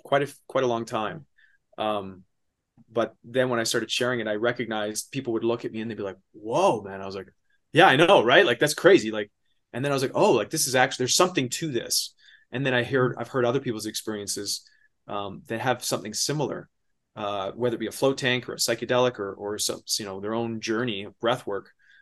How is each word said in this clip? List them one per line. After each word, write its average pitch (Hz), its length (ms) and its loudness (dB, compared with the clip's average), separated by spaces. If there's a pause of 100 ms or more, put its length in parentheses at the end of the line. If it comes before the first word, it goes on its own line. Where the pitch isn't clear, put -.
quite 139 200 0
a, 135 120 -8 (140)
quite 131 160 -2
a - 20 0
long 117 200 -2
time. 107 400 -6 (500)
Um, 98 480 -6 (640)
but 117 320 -2
then 127 280 0
when 117 100 0
I 113 40 0
started 110 260 -2
sharing 123 300 0
it, 107 60 -4
I 107 100 -2
recognized 107 760 -4
people 131 220 -4
would 113 100 -2
look 113 200 0
at 117 80 -6
me 110 100 -8
and 113 80 -8
they'd 104 60 -8
be 101 60 -10
like, 95 140 -8 (160)
"Whoa, 127 500 0
man." 95 200 -12
I 98 40 -10
was 98 80 -10
like, 95 140 -12 (440)
"Yeah, 170 140 10
I 135 100 8
know, 165 280 8
right? 156 220 8
Like, 120 120 2
that's 151 160 2
crazy." 135 360 6
Like, 107 200 -4 (420)
and 127 120 -6
then 143 80 0
I - 20 0
was 135 80 0
like, 131 120 -2
"Oh, 180 180 4
like, 107 180 2
this 156 160 -2
is 127 80 -4
actually, 131 300 2
there's 123 100 0
something 165 360 2
to 160 200 -6
this." - 440 -4 (380)
And 135 140 -2
then 127 80 0
I 123 80 2
heard, 127 360 0
I've 117 100 -8
heard 127 160 0
other 123 160 2
people's 110 260 -6
experiences, 101 840 -8 (380)
um, 101 400 -8
that 113 140 -6
have 123 240 0
something 113 300 -4
similar, 113 540 -4 (460)
uh, 104 380 -6
whether 117 240 -2
it - 40 -8
be 110 60 -4
a 98 60 -8
float 135 260 0
tank 123 300 -2
or - 60 -8
a - 20 -12
psychedelic 123 640 0
or, 98 140 -6
or 101 240 -8
some, - 220 -4 (180)
you 110 60 -8
know, 98 160 -8
their 107 140 -4
own 117 260 -4
journey 110 440 -2
of 98 160 -18
breath 117 260 0
work, 98 240 -6 (320)